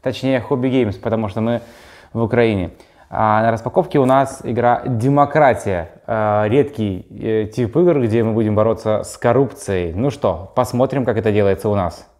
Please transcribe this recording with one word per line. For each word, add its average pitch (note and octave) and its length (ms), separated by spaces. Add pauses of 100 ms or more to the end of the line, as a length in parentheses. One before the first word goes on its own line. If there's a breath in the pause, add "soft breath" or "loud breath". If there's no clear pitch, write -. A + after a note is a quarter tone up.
точнее C3 460
Hobby C3 220
Games, A#2+ 300
потому A2 300
что A2 100
мы A#2 220 (500 loud breath)
в A#2 100
Украине. A2 500 (380 soft breath)
А G#2+ 340
на A2+ 80
распаковке B2 460
у C3+ 60
нас C3 400
игра A#2+ 420
«Демократия». B2+ 1040 (160)
А, G#2+ 440
редкий, A2 600
э, G#2+ 380
тип A#2 300
игр, F3 240
где A2+ 240
мы A2 80
будем G#2+ 220
бороться G#2+ 480
с - 140
коррупцией. G2+ 760
Ну A#2+ 180
что, F#2 420
посмотрим, B2+ 520
как A2+ 100
это A2 160
делается G2+ 380
у G#2 60
нас. F2+ 340 (100)